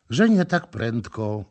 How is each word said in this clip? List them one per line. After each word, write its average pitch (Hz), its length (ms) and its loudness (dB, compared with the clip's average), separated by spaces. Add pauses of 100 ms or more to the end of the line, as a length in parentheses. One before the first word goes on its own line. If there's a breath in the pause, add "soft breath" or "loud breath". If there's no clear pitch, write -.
(100)
że 185 180 4
nie 196 160 4
tak - 260 -2
prędko 110 800 -4